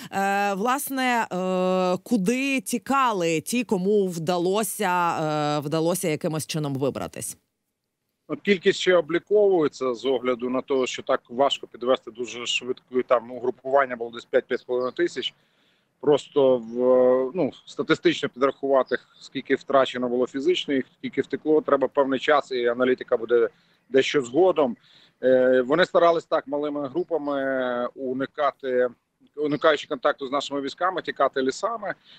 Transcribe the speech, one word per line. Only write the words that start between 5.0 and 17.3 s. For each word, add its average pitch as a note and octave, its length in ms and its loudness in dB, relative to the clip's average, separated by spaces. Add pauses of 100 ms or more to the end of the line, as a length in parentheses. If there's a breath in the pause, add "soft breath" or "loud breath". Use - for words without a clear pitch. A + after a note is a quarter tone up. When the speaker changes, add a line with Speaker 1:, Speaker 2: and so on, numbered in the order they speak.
Speaker 1:
е, D3+ 400 -2
вдалося D#3+ 480 -2
якимось D#3 380 -4
чином D3 280 -4
вибратись? B2+ 400 -4 (1120)
Speaker 2:
Ну, D3+ 80 -6
кількість F#3+ 440 2
ще F#3 160 4
обліковується E3 1000 2
з A2 100 -10
огляду B2 460 0
на B2+ 120 -2
те, C3 240 0
що - 160 -8
так C3 260 -2
важко C#3 380 -2
підвести B2 440 -2
дуже A#2 360 -10
швидко. B2+ 520 -4
І B2 40 0
там A#2+ 280 0
угрупування B2+ 640 -2
було A#2 140 -10
десь A#2 140 -16
п'ять-п'ять B2+ 360 0
з - 40 -20
половиною B2 280 -4
тисяч E3+ 420 -4 (640)
просто C3+ 560 2
в, A2+ 200 -6 (580)